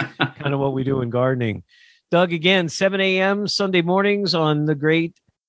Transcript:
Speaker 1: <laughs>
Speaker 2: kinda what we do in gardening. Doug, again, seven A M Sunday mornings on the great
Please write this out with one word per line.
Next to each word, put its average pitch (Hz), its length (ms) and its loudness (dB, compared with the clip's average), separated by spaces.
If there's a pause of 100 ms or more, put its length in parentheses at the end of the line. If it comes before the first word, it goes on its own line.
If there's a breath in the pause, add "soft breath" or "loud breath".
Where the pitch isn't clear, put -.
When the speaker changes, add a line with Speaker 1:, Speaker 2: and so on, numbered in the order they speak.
(180)
Speaker 1:
<laughs> 147 220 -4
Speaker 2:
kinda 139 200 -2
what 139 140 -2
we 131 100 -2
do 131 180 -2
in 120 80 -4
gardening. 120 540 0 (480 soft breath)
Doug, 175 220 2
again, 175 360 2
seven 190 320 0
A 190 180 0
M 202 280 0
Sunday 190 340 0
mornings 196 540 0
on 151 300 2
the 151 100 0
great 160 440 0 (280)